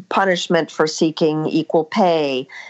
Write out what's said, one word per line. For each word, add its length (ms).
punishment 640
for 160
seeking 600
equal 360
pay, 640